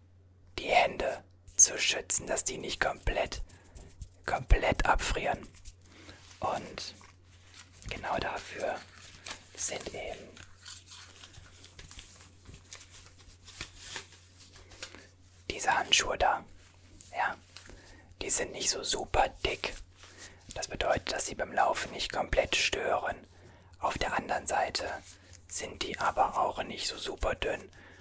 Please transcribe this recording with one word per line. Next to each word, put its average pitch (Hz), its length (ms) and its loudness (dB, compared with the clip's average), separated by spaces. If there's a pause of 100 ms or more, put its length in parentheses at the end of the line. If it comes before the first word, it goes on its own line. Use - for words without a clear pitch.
(600)
die - 100 -4
Hände - 540 4 (320)
zu - 240 8
schützen, - 480 2
dass - 160 2
die - 140 -2
nicht - 220 -4
komplett, - 640 0 (840)
komplett - 600 6
abfrieren. - 640 2 (920)
Und - 540 -4 (960)
genau - 280 -4
dafür - 580 -4 (800)
sind - 360 -4
eben - 380 -10 (4000)
diese - 260 2
Handschuhe - 440 4
da. - 260 2 (640)
Ja, - 240 -2 (840)
die - 80 -4
sind - 220 2
nicht - 180 0
so - 140 0
super - 460 6 (140)
dick. - 300 -2 (800)
Das - 140 -6
bedeutet, - 440 0
dass - 140 0
sie - 80 -4
beim - 200 -4
Laufen - 380 2
nicht - 220 -4
komplett - 420 2
stören. - 600 2 (640)
Auf - 180 0
der - 180 0
anderen - 300 -2
Seite - 420 2 (600)
sind - 340 -6
die - 160 -2
aber - 400 2
auch - 240 0
nicht - 260 -4
so - 100 -4
super - 360 0
dünn. - 380 -2 (300)